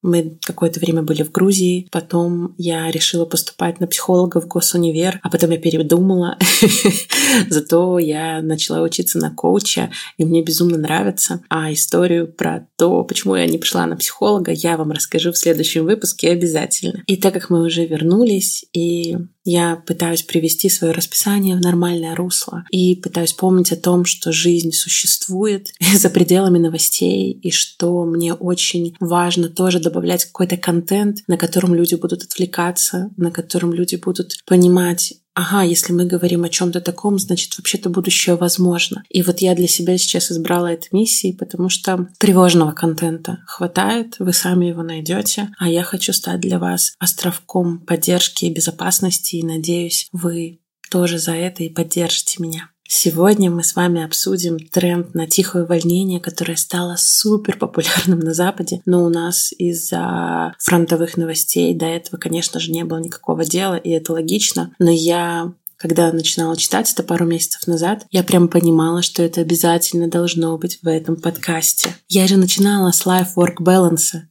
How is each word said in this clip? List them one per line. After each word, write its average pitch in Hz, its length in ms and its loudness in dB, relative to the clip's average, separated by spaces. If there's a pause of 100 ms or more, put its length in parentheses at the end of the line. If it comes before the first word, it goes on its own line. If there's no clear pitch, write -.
мы 170 380 0
какое-то 165 380 -4
время 165 220 0
были 156 200 0
в 156 100 -6
Грузии, 180 580 2
потом 175 680 -2
я 165 320 -4
решила 165 340 0
поступать 170 560 -4
на 175 60 0
психолога 180 520 2
в 170 80 -4
госунивер, 175 760 0
а - 80 -6
потом 170 220 2
я 170 40 0
передумала. 170 800 2 (560)
<laughs> - 560 0
Зато 175 500 2
я 160 440 -2
начала 160 400 -2
учиться 170 340 -2
на - 140 -2
коуча, 185 600 0 (280)
и 160 80 2
мне 165 180 2
безумно 170 320 2
нравится. 175 720 -2
А 156 240 -2
историю 170 580 0
про 165 460 -6
то, 175 280 4
почему - 300 -2
я 85 120 2
не - 100 2
пошла - 300 -2
на 170 100 -4
психолога, 190 560 0
я 165 240 0
вам 156 140 -2
расскажу 160 420 -2
в 170 60 -2
следующем 160 480 0
выпуске 190 460 0
обязательно. 170 720 -2
И 190 100 2
так 190 160 2
как 180 160 -6
мы 170 160 4
уже 165 220 0
вернулись, 185 880 2
и 170 420 -2 (300)
я 170 300 2
пытаюсь 165 460 -4
привести 160 480 0
своё 165 240 0
расписание 196 600 0
в 180 60 2
нормальное 175 540 0
русло, 175 560 -4
и 180 260 4
пытаюсь 170 380 -4
помнить 185 380 2
о 165 40 -2
том, 175 300 2
что - 260 -4
жизнь 165 400 2
существует 196 960 -2 (120)
<laughs> 180 140 4
за 196 160 4
пределами 180 480 4
новостей, 180 760 0
и - 180 -6
что 175 540 -2
мне 170 280 0
очень 175 680 -2
важно 175 500 0
тоже 180 300 2
добавлять 175 440 -2
какой-то 180 320 -2
контент, 190 680 0
на 175 100 2
котором 175 380 2
люди 170 200 2
будут 170 280 -4
отвлекаться, 180 960 -4
на 170 120 0
котором 170 440 -2
люди 180 220 -2
будут 180 500 -4
понимать: 180 680 4 (220)
"Ага, 190 280 0
если 175 280 0
мы 175 120 2
говорим 175 400 0
о 170 40 -4
чём-то 175 320 -2
таком, 190 380 -2
значит, 185 400 -4
вообще-то - 320 -4
будущее 175 460 2
возможно". 175 720 0
И 180 140 2
вот 175 180 0
я 185 140 4
для 175 120 2
себя 180 320 2
сейчас - 320 0
избрала 175 420 0
это 165 200 -8
миссией, 196 440 0
потому 180 320 -4
что 180 400 -2 (100)
тревожного 180 520 6
контента 165 760 -4
хватает, 202 760 -2
вы 180 120 0
сами 180 340 2
его 170 160 -6
найдёте, 175 760 -4
а 180 100 -2
я 170 140 2
хочу 185 300 -4
стать 180 280 -4
для 185 180 0
вас 180 420 -2
островком 175 800 -4
поддержки 175 640 -2
и 170 100 -2
безопасности, 175 840 -4
и, 165 80 -4
надеюсь, 165 680 -4
вы 170 480 -6 (280)
тоже 175 300 0
за 165 140 -4
это 170 320 -4
и 165 40 -6
поддержите 165 720 -2
меня. 165 300 -8 (160)
Сегодня 185 640 4
мы 170 140 -2
с - 100 -2
вами 175 300 0
обсудим 175 540 -2
тренд 175 560 -2
на 165 120 -2
тихое 180 380 0
увольнение, 175 560 0
которое 170 360 -6
стало 175 420 -4
супер 208 580 2
популярным - 640 0
на 160 140 0
Западе, 180 500 -2
но 180 200 4
у 170 40 2
нас 170 440 -2
из-за 170 1040 -4
фронтовых 170 580 0
новостей 170 580 0
до 160 120 -4
этого, 170 320 -8
конечно 170 420 -4
же, 165 100 -6
не 165 140 -4
было 160 140 -6
никакого 165 460 -4
дела, 180 320 -2
и 170 140 -6
это 165 220 -2
логично. 170 640 -2
Но 175 120 6
я, 170 600 0 (240)
когда 165 360 2
начинала 165 460 -2
читать - 340 -2
это 190 100 -4
пару 175 220 -2
месяцев 165 420 -4
назад, 175 440 -2
я 185 120 2
прям 180 260 4
понимала, 165 520 4
что - 220 -2
это 170 180 0
обязательно 170 680 0
должно 165 500 0
быть 175 240 -6
в 165 40 -2
этом 160 300 -2
подкасте. 165 720 -2 (200)
Я 190 180 4
же 190 100 4
начинала 190 540 4
с - 160 0
life-work 180 540 2
balance 170 600 2 (100)